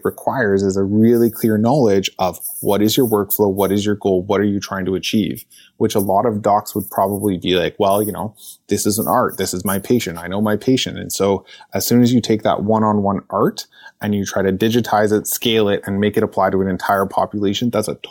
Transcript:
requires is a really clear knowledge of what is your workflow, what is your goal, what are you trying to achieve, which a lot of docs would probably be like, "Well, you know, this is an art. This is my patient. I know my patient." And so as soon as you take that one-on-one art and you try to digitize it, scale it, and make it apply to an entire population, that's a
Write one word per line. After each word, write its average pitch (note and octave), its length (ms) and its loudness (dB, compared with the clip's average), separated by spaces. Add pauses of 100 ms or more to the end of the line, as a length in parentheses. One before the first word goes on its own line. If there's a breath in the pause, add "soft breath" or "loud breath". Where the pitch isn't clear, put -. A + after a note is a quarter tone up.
requires G2+ 580 0
is G2 140 0
a G2 60 0
really A2+ 460 4
clear A2 280 0
knowledge A2 520 2 (100)
of F2+ 200 -4 (220)
what G2+ 200 0
is A2+ 140 2
your C3+ 100 4
workflow, G#2 480 0
what G2 160 2
is G2+ 160 0
your G#2 100 0
goal, F#2+ 280 0
what G2 160 0
are G2+ 60 2
you G2+ 160 -2
trying F#2+ 240 -8
to F#2+ 100 -2
achieve, F2 480 -2 (320 soft breath)
which A2 180 -2
a G#2+ 60 0
lot G2 260 2
of G#2+ 160 0
docs G#2 320 0
would G2+ 160 -6
probably G2+ 480 0
be F2+ 200 -2
like, D#2+ 200 -2
"Well, G2+ 240 2
you G#2 120 -4
know, F2+ 200 -8 (360 loud breath)
this G2+ 160 -2
is G#2 120 0
an A2 120 -2
art. A2 280 0
This F#2+ 160 -4
is F#2 120 -8
my G2 120 -2
patient. F#2+ 400 -2
I E2+ 100 -12
know F#2+ 120 -6
my G#2+ 160 0
patient." - 420 0
And F#2 140 -10
so G2 340 0 (280 loud breath)
as G2+ 120 -4
soon B2 160 4
as A#2+ 120 4
you A#2+ 80 4
take G#2+ 220 0
that F#2+ 200 0
one-on-one G#2 680 0
art - 380 -2 (340 loud breath)
and G#2 140 -2
you G2+ 80 -2
try G2 180 -4
to F#2+ 120 2
digitize A2 580 2
it, G#2 160 0
scale A2 400 0
it, G2+ 180 0
and G2 140 -2
make G#2 160 0
it A2 80 2
apply G2 280 0
to F#2+ 100 0
an F#2+ 80 0
entire G2 360 0
population, G2+ 640 -2
that's G#2+ 200 -2
a - 100 -10 (100)